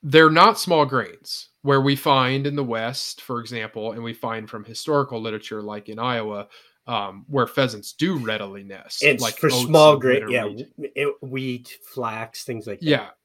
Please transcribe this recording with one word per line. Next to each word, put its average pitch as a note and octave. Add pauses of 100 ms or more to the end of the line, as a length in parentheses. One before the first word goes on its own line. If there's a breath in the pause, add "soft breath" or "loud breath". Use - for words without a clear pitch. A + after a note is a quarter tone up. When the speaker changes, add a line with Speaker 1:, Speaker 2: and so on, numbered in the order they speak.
Speaker 1:
they're D#3
not F3+
small D#3+
grains, - (120)
where C#3
we C#3
find C3+
in C#3+
the C#3+
West, A#2
for A#2+
example, A2+
and A#2
we A#2
find A2+
from G#2+
historical B2+
literature, A2
like G#2
in A2
Iowa, G#2+ (420 soft breath)
um, G2+
where C3
pheasants A2+
do E3+
readily G#2
nest, G2
Speaker 2:
It's C3
Speaker 1:
like A2+
Speaker 2:
for D#3+
Speaker 1:
oats B2+
Speaker 2:
small D3+
Speaker 1:
and C3+
Speaker 2:
grain, B2+
Speaker 1:
winter A#2
Speaker 2:
yeah, A#2
Speaker 1:
wheat. G#2
Speaker 2:
w-, C#3+
it, C#3+
wheat, B2+
flax, A2+
things A2+
like G#2
that. E3+
Speaker 1:
Yeah. C3+ (160)